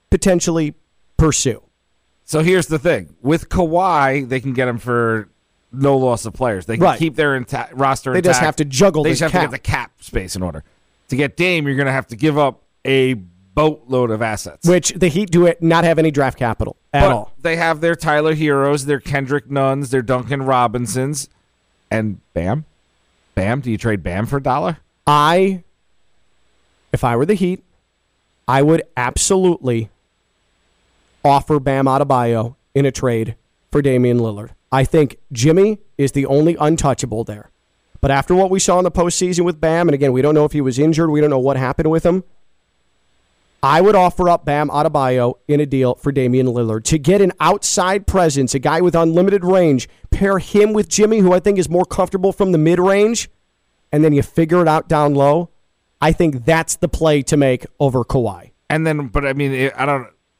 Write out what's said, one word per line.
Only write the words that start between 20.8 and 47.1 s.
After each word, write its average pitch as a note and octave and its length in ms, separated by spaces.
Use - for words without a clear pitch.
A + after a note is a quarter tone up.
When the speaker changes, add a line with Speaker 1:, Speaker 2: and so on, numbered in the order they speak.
Speaker 2:
and A2 300
Bam. G2+ 320
Bam, A#2 240
do B2 100
you G#2+ 80
trade G#2 260
Bam F#2 220
for C#3 120
a C3+ 60
dollar? D3+ 340
Speaker 1:
I, E3+ 580
if - 100
I A#2 140
were C#3 80
the G3+ 80
Heat, F#3 280
I C3+ 140
would D#3 220
absolutely B2+ 920
offer C#3 340
Bam C3+ 260
Adebayo B2 720
in C#3 120
a C3 60
trade A2+ 440
for D3 120
Damian B2 380
Lillard. G#2+ 320
I C3+ 120
think D3+ 340
Jimmy E3+ 480
is C#3 140
the C#3 140
only D3+ 340
untouchable C3 640
there. G#2 280
But C#3 100
after C#3 240
what F#3 160
we F#3+ 80
saw F3+ 180
in F#3 60
the F3 80
postseason F3 540
with E3 140
Bam, E3 280
and D3 80
again, C#3 180
we B2+ 80
don't D3+ 140
know D3+ 100
if D3+ 60
he D3 100
was C3 160
injured, D#3 320
we D3+ 120
don't D3 80
know C3+ 100
what C3 180
happened C#3 320
with D#3+ 160
him, F#3 180
I D3+ 180
would G#3 140
offer F3+ 340
up E3+ 160
Bam D3 240
Adebayo C3+ 640
in D3 120
a D3+ 60
deal C3 300
for - 160
Damian C3 360
Lillard A2+ 380
to D#3+ 140
get F#3 220